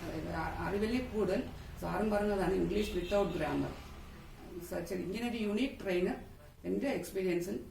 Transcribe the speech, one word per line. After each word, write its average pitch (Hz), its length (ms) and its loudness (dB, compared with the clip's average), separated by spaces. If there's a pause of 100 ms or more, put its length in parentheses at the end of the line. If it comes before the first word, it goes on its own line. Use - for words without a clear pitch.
അതായത് 160 260 -4
ആ, 165 380 -2
അറിവിൽ 220 480 2
കൂടുതൽ 208 280 4 (380)
സാറും 190 280 2
പറഞ്ഞതാണ് 202 440 4
ഇംഗ്ലീഷ് 190 380 2
without 185 460 2
grammar. 143 360 0 (960)
സച്ച് 180 240 -4
ഇങ്ങനെ 208 360 -2
ഒരു 226 80 -2
യൂണിക് 214 460 0
ട്രെയിനർ 190 320 2 (500)
എൻ്റെ 196 220 0
എക്സ്പീരിയൻസിൽ 190 720 0 (120)